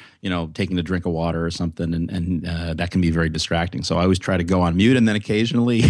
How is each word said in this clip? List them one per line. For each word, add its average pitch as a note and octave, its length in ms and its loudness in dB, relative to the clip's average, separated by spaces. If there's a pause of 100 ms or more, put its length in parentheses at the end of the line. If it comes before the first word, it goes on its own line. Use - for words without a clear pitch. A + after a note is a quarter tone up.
(220)
you G2 80 -6
know, E2+ 240 -2
taking F#2 240 -2
a E2+ 60 0
drink F2 240 -2
of F2 60 -2
water E2 300 -2
or E2+ 60 -2
something, E2+ 440 -4
and, E2 180 -4
and, F2 360 -4
uh, E2 280 -4
that E2+ 160 -4
can F#2 100 2
be F2 80 4
very D#2+ 200 2
distracting. E2 540 -2
So E2+ 140 -2
I F2 60 2
always F#2+ 160 4
try G2 180 -2
to F2+ 60 0
go F2+ 180 2
on E2+ 160 2
mute, A#2+ 200 6
and A2+ 100 4
then G#2+ 80 2
occasionally A2+ 760 0